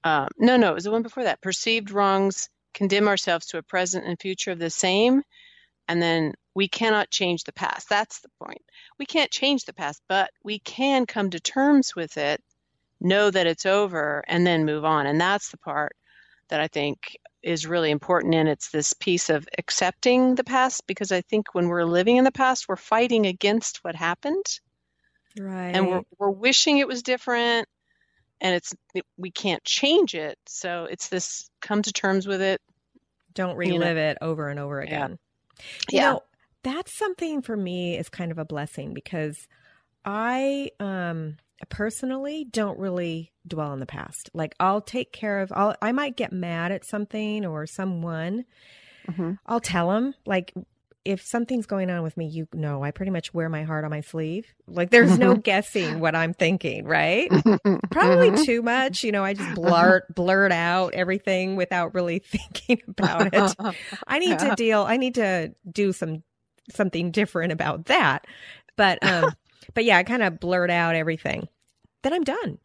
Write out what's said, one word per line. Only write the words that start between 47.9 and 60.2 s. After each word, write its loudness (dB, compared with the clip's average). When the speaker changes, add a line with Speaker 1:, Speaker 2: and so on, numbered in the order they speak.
Speaker 1:
Mm-hmm. -4
Speaker 2:
I'll -2
tell 0
'em, 0
like, -2
if -4
something's -4
going -4
on -4
with -6
me, -6
you -8
know, -4
I -4
pretty -6
much -6
wear -2
my -4
heart -4
on -6
my -6
sleeve. -6
Like, -2
there's 10
no 8
Speaker 1:
Mm-hmm. 0
Speaker 2:
guessing 0
what 2
I'm 0
thinking, 0
right? 2
Speaker 1:
<laughs> 4
Speaker 2:
Probably 8
Speaker 1:
Mm-hmm. 4
Speaker 2:
too 2
much. 0
You 0
know, 0
I 0
just -6
Speaker 1:
<laughs> -
Speaker 2:
blurt, 6
blurt 4